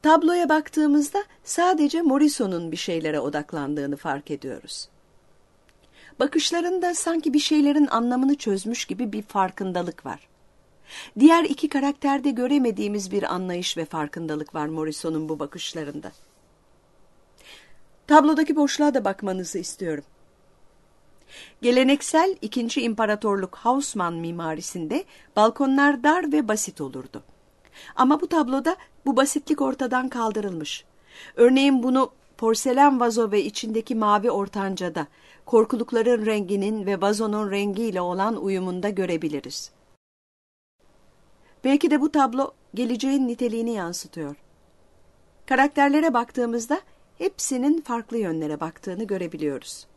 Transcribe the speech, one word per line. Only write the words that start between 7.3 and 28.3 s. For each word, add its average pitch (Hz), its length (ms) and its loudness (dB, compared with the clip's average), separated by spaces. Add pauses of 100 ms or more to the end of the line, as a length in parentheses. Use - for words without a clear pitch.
bir 294 60 4
şeylerin 285 480 4
anlamını 254 480 2
çözmüş 214 500 -4
gibi 202 280 -6
bir 208 80 -6
farkındalık 185 840 -4
var. - 260 -10 (880)
Diğer 330 240 8
iki 294 260 -2
karakterde 277 600 0
göremediğimiz 214 800 -2
bir 196 220 -2
anlayış 180 440 -4
ve 160 80 -4
farkındalık 156 680 -8
var 151 120 -4
Morrison'un 156 600 -6
bu 156 100 -6
bakışlarında. 151 720 -10 (2000)
Tablodaki 302 480 6
boşluğa 294 380 2
da 247 120 -2
bakmanızı 190 540 -4
istiyorum. 165 440 -8 (1600)
Geleneksel 285 800 4
ikinci 233 400 -4
İmparatorluk 214 720 -2
Haussmann 226 580 -2
mimarisinde 170 920 -6 (300)
balkonlar 269 680 2
dar 311 280 2
ve 294 160 0
basit 214 340 -4
olurdu. 131 420 -12 (720)
Ama 277 260 4
bu 359 60 -4
tabloda 277 480 0 (300)